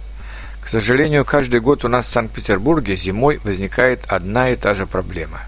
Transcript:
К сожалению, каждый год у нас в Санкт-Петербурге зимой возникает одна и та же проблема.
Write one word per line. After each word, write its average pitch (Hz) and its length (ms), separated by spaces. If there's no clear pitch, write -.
К - 60
сожалению, 135 560
каждый 123 360
год 131 260
у - 20
нас 120 160
в - 60
Санкт-Петербурге 113 840
зимой 104 480
возникает 104 640
одна 101 420
и 120 60
та 101 180
же 95 120
проблема. 92 600